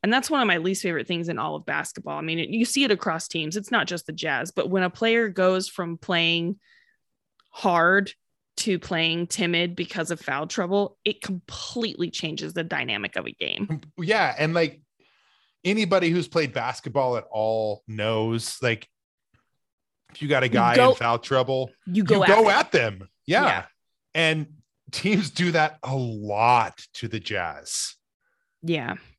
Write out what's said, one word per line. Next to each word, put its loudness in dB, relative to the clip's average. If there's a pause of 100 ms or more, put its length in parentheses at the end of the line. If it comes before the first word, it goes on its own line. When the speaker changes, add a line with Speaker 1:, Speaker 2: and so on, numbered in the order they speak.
Speaker 1:
And 2
that's 0
one 2
of 2
my 2
least -2
favorite -4
things -4
in -6
all -4
of -12
basketball. -8
I -8
mean, -4
it, -6
you 0
see 0
it 2
across -4
teams. -6
It's -8
not 0
just -6
the -12
Jazz, -4
but -4
when 0
a 0
player 0
goes 0
from -8
playing -2 (920)
hard 2 (440)
to 0
playing -2
timid -2
because -4
of -4
foul -4
trouble, -2
it -6
completely -6
changes -8
the -4
dynamic -4
of -4
a -10
game. -6 (160)
Speaker 2:
Yeah. 0
And, 0
like, -2 (840)
anybody 2
who's 2
played -2
basketball -2
at -4
all -2
knows, -2
like, -2 (1200)
if -14
you -4
got 4
a 2
Speaker 1:
You 0
Speaker 2:
guy 6
Speaker 1:
go, 8
Speaker 2:
in 6
foul 2
trouble, 0 (160)
Speaker 1:
you 0
go 6
Speaker 2:
you 4
Speaker 1:
at 6
Speaker 2:
go 8
Speaker 1:
him. 6
Speaker 2:
at 2
them. 0 (160)
Yeah. 2
Speaker 1:
Yeah. 0 (480)
Speaker 2:
And 2 (440)
teams 0
do 0
that 2
a -4
lot 2 (100)
to -8
the -6
Jazz. -6 (680)
Speaker 1:
Yeah. -4 (240)